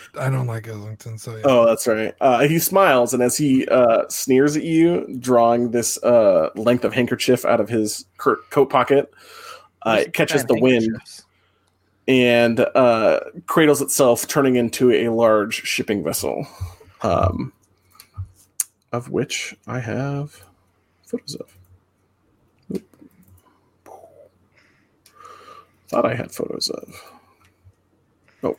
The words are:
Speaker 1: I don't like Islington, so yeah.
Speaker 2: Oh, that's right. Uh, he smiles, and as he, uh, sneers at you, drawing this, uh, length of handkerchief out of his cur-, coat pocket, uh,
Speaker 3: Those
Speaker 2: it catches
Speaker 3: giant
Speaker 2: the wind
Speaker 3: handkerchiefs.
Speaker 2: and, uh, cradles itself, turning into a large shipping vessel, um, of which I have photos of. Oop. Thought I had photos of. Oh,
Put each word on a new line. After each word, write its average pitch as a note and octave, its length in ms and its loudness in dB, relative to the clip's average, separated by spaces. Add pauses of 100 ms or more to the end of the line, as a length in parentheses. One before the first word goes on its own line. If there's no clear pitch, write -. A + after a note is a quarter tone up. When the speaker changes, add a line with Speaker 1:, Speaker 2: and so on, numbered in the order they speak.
(180)
Speaker 1:
I C3+ 120 -4
don't C3 180 -2
like A2+ 200 -10
Islington, A2 500 -14
so A2+ 180 -14
yeah. A2 100 -16
Speaker 2:
Oh, B2 200 4
that's A2+ 220 0
right. A2 340 -2
Uh, B2 260 4
he E3 120 2
smiles, D#3+ 540 2
and B2 100 0
as B2 140 0
he, C3 300 2
uh, A#2+ 420 4
sneers C#3 460 0
at D3 80 -6
you, E3 560 0
drawing A#2+ 520 2
this, A#2 320 -4
uh, G#2 520 4
length A#2+ 300 0
of G#2 80 -4
handkerchief B2 520 0
out A#2 140 2
of G#2 100 -4
his A2 360 -4 (120)
cur-, - 220 -2 (100)
coat C3+ 200 2
pocket, C3+ 420 2 (720)
uh, A2 140 0
Speaker 3:
Those - 80 2
Speaker 2:
it - 80 -12
catches D3 300 0
Speaker 3:
giant A#2+ 60 -14
Speaker 2:
the A#2 120 0
wind B2 220 2
Speaker 3:
handkerchiefs. - 400 -8 (840)
Speaker 2:
and, A#2+ 520 4 (160)
uh, A2+ 440 2 (280)
cradles D3 340 2
itself, C3 460 0
turning C3+ 280 0
into B2 360 0
a A#2 180 2
large A2 560 0
shipping G#2 380 -4
vessel, D2 420 -6 (560)
um, F#2 500 -2 (1400)
of B2 180 -6
which - 460 -6 (120)
I A#2 120 -8
have C#3 640 -8 (640)
photos - 300 -12
of. - 220 -20 (1160)
Oop. - 80 -10 (3000)
Thought - 180 -2
I - 100 -2
had - 160 -10
photos - 380 -8
of. - 320 -16 (1400)
Oh, - 160 -4